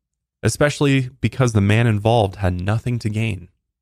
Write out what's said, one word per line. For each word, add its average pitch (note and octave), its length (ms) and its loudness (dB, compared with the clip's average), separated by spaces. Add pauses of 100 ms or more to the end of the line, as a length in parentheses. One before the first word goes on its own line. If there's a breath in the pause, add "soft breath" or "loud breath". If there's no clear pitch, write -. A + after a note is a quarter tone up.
(440)
especially C3+ 680 0 (120)
because A#2+ 320 0
the G#2+ 80 4
man A2 260 4
involved G#2+ 500 2
had F2+ 240 -2
nothing A2+ 380 -4
to A2 100 -6
gain, G#2 400 -6 (320)